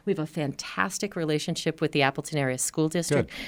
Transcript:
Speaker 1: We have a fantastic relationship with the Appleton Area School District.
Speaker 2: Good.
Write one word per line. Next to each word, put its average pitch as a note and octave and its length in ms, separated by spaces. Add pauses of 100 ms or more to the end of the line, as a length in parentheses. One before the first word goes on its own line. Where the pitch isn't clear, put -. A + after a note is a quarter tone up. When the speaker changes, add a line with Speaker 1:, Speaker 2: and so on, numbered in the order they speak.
Speaker 1:
We G3+ 80
have D#3 60
a D#3 80
fantastic F#3 920
relationship D#3 640
with D3 120
the C#3+ 100
Appleton C#3 360
Area C3 200
School D#3 320
District. D3 400
Speaker 2:
Good. - 60 (120)